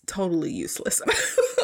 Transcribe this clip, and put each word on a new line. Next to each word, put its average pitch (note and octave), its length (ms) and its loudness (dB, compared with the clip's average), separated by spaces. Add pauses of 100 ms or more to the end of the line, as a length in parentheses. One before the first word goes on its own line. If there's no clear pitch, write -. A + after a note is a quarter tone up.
totally F3 460 0
useless. - 560 -2
<laughs> A4+ 40 4 (520)